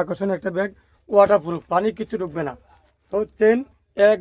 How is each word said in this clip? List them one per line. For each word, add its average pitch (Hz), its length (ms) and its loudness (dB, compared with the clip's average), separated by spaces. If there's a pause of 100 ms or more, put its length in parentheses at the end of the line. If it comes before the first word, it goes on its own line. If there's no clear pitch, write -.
আকর্ষণীয় 196 360 -4
একটা 190 180 -8
ব্যাগ, 196 140 -4 (380)
ওয়াটারপ্রুফ, 196 520 2 (120)
পানি 190 160 0 (100)
কিচ্ছু 220 260 -8
ঢুকবে 160 260 -6
না। 123 40 -14 (580)
তো 196 60 -2 (220)
চেন 220 180 4 (380)
এক, 208 240 4